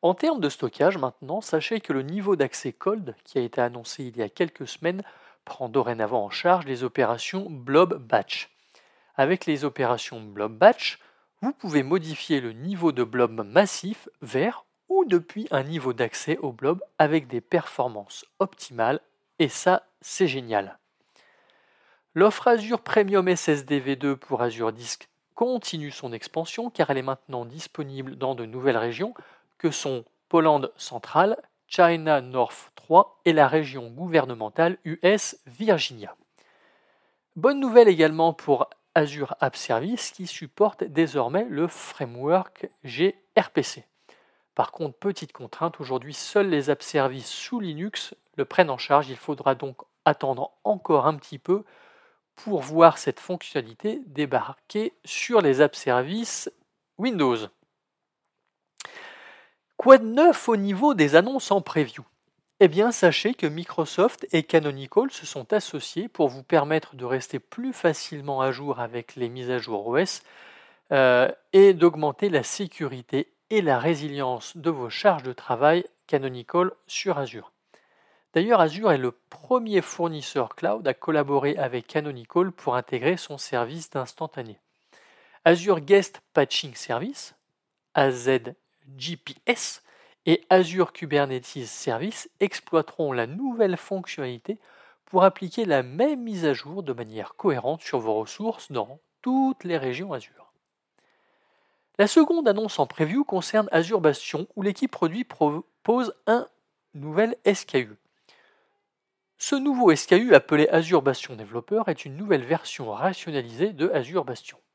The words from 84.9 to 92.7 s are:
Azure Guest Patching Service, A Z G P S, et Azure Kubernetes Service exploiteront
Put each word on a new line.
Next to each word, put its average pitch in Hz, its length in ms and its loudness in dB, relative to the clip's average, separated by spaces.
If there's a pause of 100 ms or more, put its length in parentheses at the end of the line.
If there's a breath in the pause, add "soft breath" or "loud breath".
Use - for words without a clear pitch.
Azure 175 340 4
Guest 190 400 4 (140)
Patching 139 400 0
Service, 160 600 -6 (600)
A 139 160 4
Z 123 420 0 (440)
G 147 200 -8
P - 180 -16 (120)
S, - 360 -4 (440 soft breath)
et 165 240 2
Azure 180 420 4
Kubernetes 139 720 -4
Service 139 640 -6 (120)
exploiteront 160 720 -2